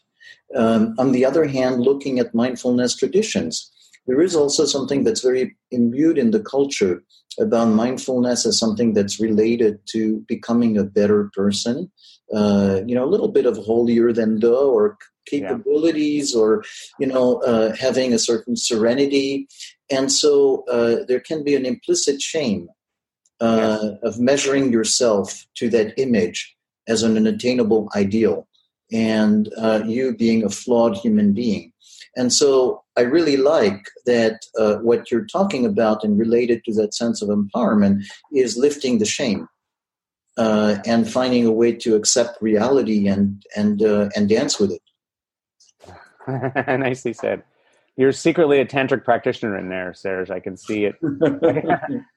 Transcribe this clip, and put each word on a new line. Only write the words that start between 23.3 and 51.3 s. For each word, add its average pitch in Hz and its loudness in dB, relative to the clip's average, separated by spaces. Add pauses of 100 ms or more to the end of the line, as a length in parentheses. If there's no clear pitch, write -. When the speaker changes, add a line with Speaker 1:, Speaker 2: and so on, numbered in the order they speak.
Speaker 1:
uh, 110 2
Speaker 2:
Yes. 104 -6
Speaker 1:
of 107 -4
measuring 135 2
yourself 107 0 (100)
to 123 -4
that 110 0
image 110 -2 (320)
as 110 0
an 113 2
unattainable 110 0
ideal, 101 0 (440)
and, 110 2
uh, 110 2
you 120 -2
being 113 2
a 101 -2
flawed 117 0
human 107 2
being. 104 -4 (420)
And 127 -2
so 131 2 (120)
I 120 4
really 147 2
like 135 2 (240)
that, 117 2 (140)
uh, 107 2
what 113 0
you're 113 0
talking 165 -2
about 107 0
and 104 2
related 117 2
to 117 -4
that 104 0
sense 117 -4
of 101 -2
empowerment 104 0 (280)
is 123 0
lifting 135 0
the 107 0
shame, 104 -4 (920)
uh, 107 2
and 117 0
finding 127 0
a 113 4
way 117 2
to 117 0
accept 117 0
reality 110 2
and, 101 0 (120)
and, 104 0
uh, 104 2
and 104 0
dance 123 0
with 202 0
it. - -10 (1500)
Speaker 2:
<laughs> - -
Nicely 131 -4
said. 104 -6 (540)
You're 135 4
secretly 151 2
a 127 2
tantric 131 -2
practitioner 117 -2
in 92 -8
there, 92 -8
Serge. 95 -6
I 92 -8
can 92 -12
see 107 -4
it. 101 -2
<laughs> 147 -2 (160)